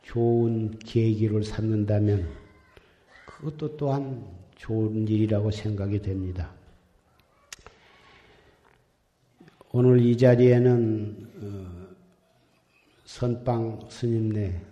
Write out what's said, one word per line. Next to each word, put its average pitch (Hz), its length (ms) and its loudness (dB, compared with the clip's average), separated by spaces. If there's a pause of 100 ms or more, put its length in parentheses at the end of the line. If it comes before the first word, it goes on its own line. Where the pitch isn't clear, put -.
좋은 117 760 0
계기를 110 640 0
삼는다면 104 840 0 (960)
그것도 151 520 -10
또한 135 640 -4 (200)
좋은 110 480 -2
일이라고 107 440 2
생각이 101 500 -4
됩니다. 92 520 -6 (3250)
오늘 123 300 6
이 120 160 4
자리에는, 120 1080 4 (140)
어, 95 540 -14 (1080)
선빵 117 840 -6
스님네 107 720 -2 (100)